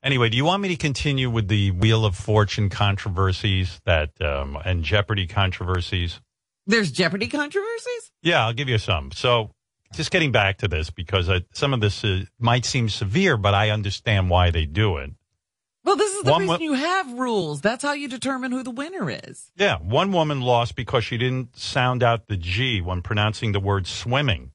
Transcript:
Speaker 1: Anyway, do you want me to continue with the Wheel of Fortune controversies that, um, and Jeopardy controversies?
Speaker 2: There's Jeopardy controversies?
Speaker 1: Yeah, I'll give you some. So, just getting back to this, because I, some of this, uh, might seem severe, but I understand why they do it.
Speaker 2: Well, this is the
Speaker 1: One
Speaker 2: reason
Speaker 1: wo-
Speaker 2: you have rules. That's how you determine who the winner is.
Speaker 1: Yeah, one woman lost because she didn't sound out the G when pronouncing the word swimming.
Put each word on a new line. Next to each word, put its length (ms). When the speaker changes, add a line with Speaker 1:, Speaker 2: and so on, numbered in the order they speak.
Speaker 1:
Anyway, 260
do 80
you 80
want 180
me 60
to 80
continue 520
with 180
the 220
Wheel 360
of 100
Fortune 540
controversies 1160
that, 340
um, 460
and 180
Jeopardy 440
controversies? 920
Speaker 2:
There's 260
Jeopardy 360
controversies? 840
Speaker 1:
Yeah, 240
I'll 60
give 140
you 120
some. 320
So, 400
just 160
getting 220
back 280
to 80
this, 220
because 400
I, 120
some 220
of 60
this, 220
uh, 200
might 260
seem 240
severe, 480
but 160
I 160
understand 640
why 180
they 160
do 320
it. 140
Speaker 2:
Well, 120
this 180
is 80
the 80
Speaker 1:
One 100
Speaker 2:
reason 160
Speaker 1:
wo- 60
Speaker 2:
you 100
have 400
rules. 480
That's 220
how 100
you 140
determine 440
who 120
the 80
winner 360
is. 480
Speaker 1:
Yeah, 220
one 340
woman 300
lost 340
because 280
she 160
didn't 380
sound 440
out 260
the 100
G 440
when 220
pronouncing 480
the 80
word 260
swimming. 680